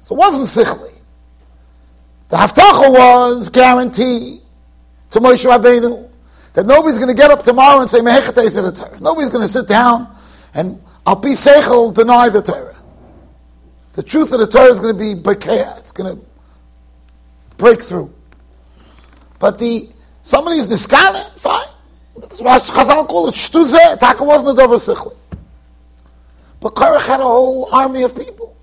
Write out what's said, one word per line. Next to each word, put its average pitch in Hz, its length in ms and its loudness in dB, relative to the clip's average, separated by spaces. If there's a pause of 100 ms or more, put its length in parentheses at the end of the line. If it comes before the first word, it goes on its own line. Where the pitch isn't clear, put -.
So - 140 -14
it 135 40 -10
wasn't 302 280 0
Sichli. - 460 -4 (1400)
The 160 80 -4
Haftacha 277 560 4
was 247 560 4
guarantee 247 920 -2 (720)
to 208 80 0
Moshe 247 260 2
Rabbeinu 240 640 0 (420)
that 185 140 -2
nobody's 294 320 2
gonna 254 160 -2
get 285 160 4
up 285 120 2
tomorrow 262 380 4
and 247 80 -4
say, 233 120 2
"Mehechet 240 360 0
Ezer 202 340 -2
Torah." - 300 -20
Nobody's 302 300 -4
gonna 220 180 -4
sit 254 180 -6
down 240 480 0 (380)
and, 185 260 -8 (280)
"Al 196 100 0
Pi 202 140 -6
Seichel," 240 640 2
deny 240 340 2
the 202 140 0
Torah. - 340 -12 (1160)
The - 80 -10
truth - 300 -4
of 247 80 -2
the 214 60 0
Torah 254 240 4
is 220 80 0
gonna 220 140 -6
be 208 220 -8
Bekeah. - 640 -6
It's - 140 -20
gonna 185 260 -12 (1400)
break 226 240 4
through. 170 320 -12 (1300)
But 202 200 -2
the, 233 300 -8 (340)
somebody's 311 460 -4
Niskana, 359 680 -2
fine. - 280 -6 (520)
That's - 220 -20
what 247 220 0
Chazal 285 460 -4
call 330 200 -4
it, - 60 -8
Shtuze. 320 640 2
Taka 247 240 0
wasn't 285 280 0
a 262 40 -2
Dover 240 220 2
Sichli. - 400 -8 (1400)
But 214 140 -8
Korach 302 320 0
had 262 140 -2
a 269 40 -4
whole 254 480 -2
army 262 300 -2
of 247 120 -4
people. - 480 -20